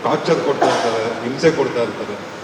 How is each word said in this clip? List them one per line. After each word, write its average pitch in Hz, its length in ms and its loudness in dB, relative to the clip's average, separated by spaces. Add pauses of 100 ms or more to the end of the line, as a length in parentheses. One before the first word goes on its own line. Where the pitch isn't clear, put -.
ಟಾರ್ಚರ್ 147 320 2
ಕೊಡ್ತಾ - 300 2
ಇರ್ತಾರೆ, - 640 0
ಹಿಂಸೆ 147 220 4
ಕೊಡ್ತಾ 120 300 0
ಇರ್ತಾರೆ. 107 480 -6 (140)